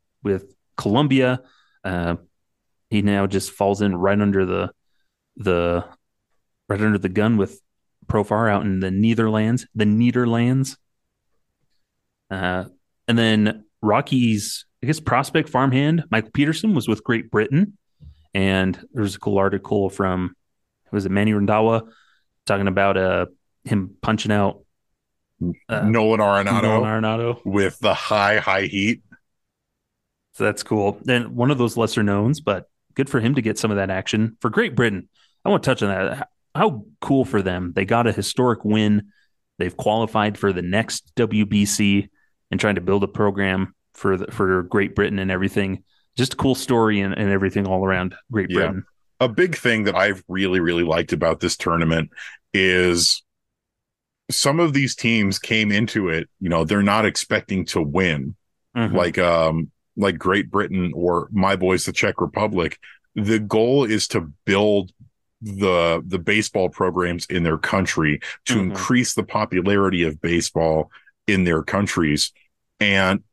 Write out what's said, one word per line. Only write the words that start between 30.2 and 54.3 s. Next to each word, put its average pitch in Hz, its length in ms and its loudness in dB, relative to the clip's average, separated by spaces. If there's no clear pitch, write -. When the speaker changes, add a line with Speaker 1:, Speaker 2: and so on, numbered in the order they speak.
Speaker 1:
So 110 100 -6
that's 104 200 -2
cool. 104 440 0
And 120 280 -2
one 123 160 2
of 143 60 0
those 120 200 0
lesser 113 260 0
knowns, 104 380 0
but - 280 -4
good 135 160 -2
for 135 100 0
him 120 160 0
to 135 60 0
get 110 180 -2
some 110 120 -2
of 101 60 0
that 98 120 -2
action 107 500 -2
for 120 100 -2
Great 196 260 0
Britain. 107 340 0
I 180 40 2
wanna 196 120 2
touch 127 220 0
on 101 60 0
that. 95 280 -4
H-, 139 60 -10
how 147 300 0
cool 135 240 0
for 104 160 0
them. 90 340 -4
They 98 100 0
got 117 220 2
a 107 40 2
historic 117 540 -2
win. 107 460 2
They've 87 160 -4
qualified 107 640 0
for 101 160 0
the 90 80 -6
next 98 540 -4
W 107 300 0
B 101 200 2
C 101 440 0
and 95 100 -4
trying 104 160 0
to 87 60 -4
build 98 220 0
a 95 40 0
program 98 680 -2
for 95 240 -2
the, - 140 -10
for 92 320 0
Great 98 320 -2
Britain 101 240 0
and 95 100 -4
everything. 95 540 -4
Just 131 180 -2
a - 40 -10
cool 135 180 2
story 110 460 2
and, 98 120 -2
and 101 160 -2
everything 98 380 0
all 95 180 0
around 92 300 -2
Great 98 180 -2
Speaker 2:
Yeah. 90 100 0
Speaker 1:
Britain. 95 260 -2
Speaker 2:
A 127 80 2
big 160 280 0
thing 110 280 0
that 98 120 -2
I've 95 320 0
really, 92 320 0
really 85 240 0
liked 82 300 0
about 80 280 0
this 90 160 -2
tournament 82 520 0
is 90 720 2
some 143 300 0